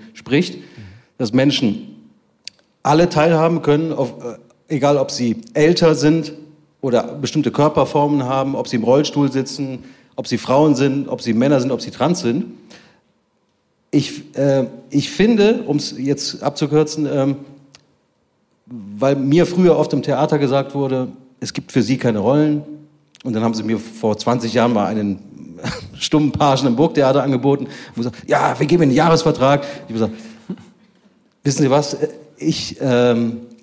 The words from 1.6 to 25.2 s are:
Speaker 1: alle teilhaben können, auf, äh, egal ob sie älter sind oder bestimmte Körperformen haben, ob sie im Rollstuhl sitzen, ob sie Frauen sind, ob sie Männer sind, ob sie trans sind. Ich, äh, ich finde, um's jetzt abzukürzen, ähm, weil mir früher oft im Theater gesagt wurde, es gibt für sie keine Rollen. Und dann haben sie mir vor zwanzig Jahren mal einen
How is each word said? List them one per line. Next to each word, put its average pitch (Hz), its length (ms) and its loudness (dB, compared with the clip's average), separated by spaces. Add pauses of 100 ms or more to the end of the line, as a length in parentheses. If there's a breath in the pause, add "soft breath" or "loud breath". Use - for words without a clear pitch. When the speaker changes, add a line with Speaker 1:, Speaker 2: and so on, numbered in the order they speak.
Speaker 1:
alle 160 260 4
teilhaben 160 540 2
können, 151 280 2
auf, 120 220 -4 (100)
äh, 117 140 -10 (380)
egal 143 220 2
ob 135 140 -2
sie 117 300 -2 (120)
älter 170 420 4
sind 151 360 0 (480)
oder 120 240 0 (120)
bestimmte 143 360 -2
Körperformen 147 720 2
haben, 135 320 -2
ob 120 140 -6
sie 123 80 -4
im 107 80 -2
Rollstuhl 143 440 2
sitzen, 131 500 -6 (360 loud breath)
ob - 120 -10
sie 117 100 -4
Frauen 143 380 4
sind, 135 340 -2
ob 123 120 -6
sie 117 120 -2
Männer 131 260 2
sind, 131 120 -2
ob 120 100 -4
sie - 100 -12
trans 156 300 -2
sind. 123 240 -2 (1400 loud breath)
Ich, - 460 -4
äh, 135 300 2 (240)
ich 143 220 -2
finde, 220 560 4
um's 147 300 -4
jetzt 139 460 -4
abzukürzen, 151 680 -2
ähm, 139 240 0 (1300)
weil 113 500 -4
mir 139 300 4
früher 175 320 4
oft 151 160 0
im 143 80 0
Theater 147 380 0
gesagt 139 340 0
wurde, 131 360 -2 (300)
es - 140 -10
gibt - 180 -8
für 120 120 2
sie 127 140 0
keine 110 220 0
Rollen. 147 440 2 (600)
Und 123 100 -6
dann 110 100 -2
haben 117 100 0
sie 110 100 -6
mir 110 140 -2
vor 107 400 -4
zwanzig 117 360 -2
Jahren 120 200 2
mal 101 140 0
einen 101 320 -4 (400)